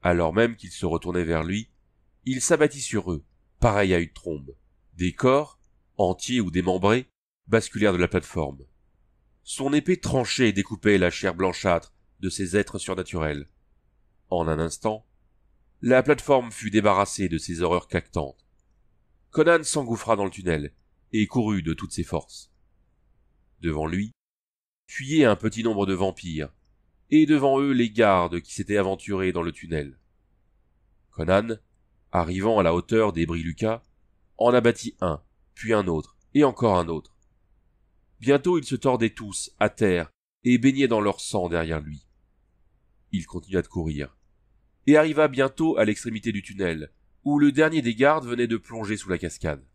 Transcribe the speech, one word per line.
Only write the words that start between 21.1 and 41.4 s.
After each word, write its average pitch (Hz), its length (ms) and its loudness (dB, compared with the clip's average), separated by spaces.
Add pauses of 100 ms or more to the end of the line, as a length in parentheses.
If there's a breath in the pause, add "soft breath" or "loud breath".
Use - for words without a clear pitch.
et 107 140 2
courut 107 340 -2
de 80 120 -4
toutes 82 200 -10
ses 90 100 -6
forces. - 480 -10 (1120)
Devant 78 260 -2
lui, 98 240 -4 (760)
fuyaient 139 380 2
un 104 120 4
petit 110 260 -4
nombre 104 220 0
de 95 80 -2
vampires, 87 580 -4 (580)
et 156 160 6
devant 139 360 2
eux 139 100 0
les 120 180 2
gardes 95 520 2
qui - 120 -20
s'étaient 101 240 -4
aventurés 95 540 -2
dans 85 100 -4
le 85 120 -6
tunnel. 76 440 -8 (1120)
Conan, 98 440 0 (560)
arrivant 92 480 0
à 95 40 4
la 82 100 4
hauteur 107 400 0
des 82 120 0
brilucas, 85 580 -4 (540)
en 120 160 4
abattit 117 460 0
un, 80 220 -4 (320)
puis 110 200 -2
un 101 140 2
autre, 80 300 -6 (160)
et 147 100 6
encore 120 340 2
un 85 120 0
autre. 80 260 -10 (1040)
Bientôt 143 380 2
ils 139 80 -4
se 131 100 -6
tordaient 117 360 0
tous, - 480 -12
à 107 100 2
terre, 87 420 0 (320)
et 123 140 4
baignaient 135 300 2
dans 113 140 2
leur 104 200 0
sang 90 280 -4